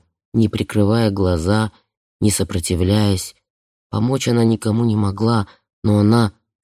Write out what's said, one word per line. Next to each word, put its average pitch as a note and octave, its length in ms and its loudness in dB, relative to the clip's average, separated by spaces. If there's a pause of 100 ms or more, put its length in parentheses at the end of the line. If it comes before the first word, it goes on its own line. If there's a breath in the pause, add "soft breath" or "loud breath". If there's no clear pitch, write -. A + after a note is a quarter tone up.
(320)
не A2+ 160 2
прикрывая G#2+ 600 0
глаза, G2 640 0 (480 soft breath)
не G#2+ 100 2
сопротивляясь. F#2+ 1040 -2 (560)
Помочь B2+ 380 -2
она A#2+ 160 2
никому A2+ 400 0
не A2 120 0
могла, G#2 520 0 (340 soft breath)
но G#2 160 2
она G#2+ 340 4 (320)